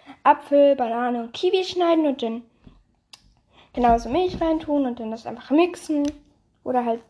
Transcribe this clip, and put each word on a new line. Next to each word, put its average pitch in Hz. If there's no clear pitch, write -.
Apfel, 285
Banane 240
und 233
Kiwi 370
schneiden 339
und 277
dann 233
genauso 233
Milch 359
reintun 311
und 240
dann 220
das 226
einfach 233
mixen. 302
Oder 247
halt 233